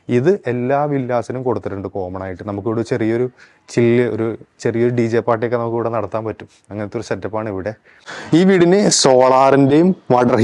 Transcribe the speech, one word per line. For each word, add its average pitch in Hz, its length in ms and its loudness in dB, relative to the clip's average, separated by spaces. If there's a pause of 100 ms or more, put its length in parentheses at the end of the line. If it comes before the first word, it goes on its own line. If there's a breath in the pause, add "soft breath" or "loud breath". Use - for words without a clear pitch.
(180 soft breath)
ഇത് 131 120 2 (220)
എല്ലാ 123 260 -2 (140)
വില്ലാസിനും 123 560 -4
കൊടുത്തിട്ടുണ്ട് 101 480 -6
കോമൺ 92 300 -8
ആയിട്ട്. 92 240 -12
നമുക്കിവിടെ 110 420 -4
ചെറിയൊരു 117 340 -2 (480 soft breath)
ചില്ല്, 120 400 2
ഒരു 110 120 -4 (380)
ചെറിയൊരു 120 360 0
ഡി 117 140 2
ജെ 117 140 2
പാർട്ടിയൊക്കെ 117 340 -2
നമുക്ക് 117 180 -4
ഇവിടെ 113 180 -4
നടത്താൻ 104 300 -6
പറ്റും. 104 200 -12 (240 soft breath)
അങ്ങനത്തെ 104 280 -10
ഒരു 107 100 -10
സെറ്റപ്പാണ് 110 440 -8
ഇവിടെ. 95 200 -8 (640 loud breath)
ഈ - 20 6 (100)
വീടിന് 180 300 4 (220)
സോളാറിന്റെയും 135 880 6 (240)
വാട്ടർ 123 300 4